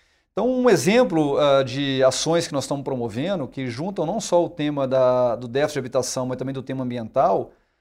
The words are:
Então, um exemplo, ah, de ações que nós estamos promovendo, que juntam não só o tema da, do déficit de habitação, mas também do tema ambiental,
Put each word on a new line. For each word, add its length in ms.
Então, 160
um 220
exemplo, 680
ah, 260
de 400
ações 420
que 80
nós 100
estamos 200
promovendo, 640
que 180
juntam 400
não 140
só 240
o 40
tema 380
da, 480
do 140
déficit 260
de 60
habitação, 440
mas 140
também 160
do 80
tema 220
ambiental, 680